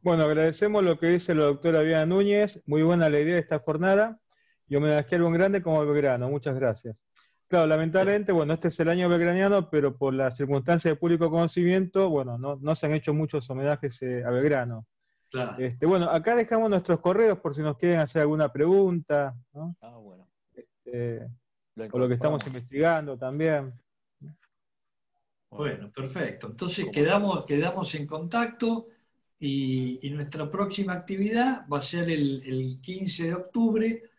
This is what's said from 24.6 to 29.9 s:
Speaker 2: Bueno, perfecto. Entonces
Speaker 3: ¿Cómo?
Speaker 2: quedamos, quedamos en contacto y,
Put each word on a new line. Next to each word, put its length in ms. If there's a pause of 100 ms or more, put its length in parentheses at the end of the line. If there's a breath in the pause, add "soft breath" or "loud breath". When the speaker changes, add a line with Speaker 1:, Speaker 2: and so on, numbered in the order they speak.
Speaker 2:
Bueno, 420
perfecto. 560
Entonces 380
Speaker 3:
¿Cómo? 80
Speaker 2:
quedamos, 520
quedamos 500
en 120
contacto 800 (500 soft breath)
y, 680